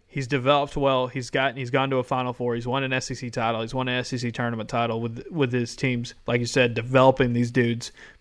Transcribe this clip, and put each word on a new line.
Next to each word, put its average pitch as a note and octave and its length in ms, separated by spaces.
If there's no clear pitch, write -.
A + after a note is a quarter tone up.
He's C3+ 200
developed C#3+ 480
well. C3+ 320
He's B2+ 220
gotten, C3+ 260
he's B2+ 140
gone C3+ 220
to C3 60
a B2 60
Final B2+ 300
Four. A#2+ 220
He's A#2+ 120
won C3+ 160
an C3 80
S B2+ 180
E B2 60
C B2 140
title. A2+ 320
He's A2+ 120
won C3 140
an B2 80
S B2 160
E C3 60
C A#2+ 160
tournament A#2 340
title A#2 320
with, A#2 320
with C#3 220
his A#2+ 240
teams. B2 360
Like A#2+ 140
you A#2+ 40
said, A#2+ 280
developing B2+ 580
these A#2+ 180
dudes A#2 440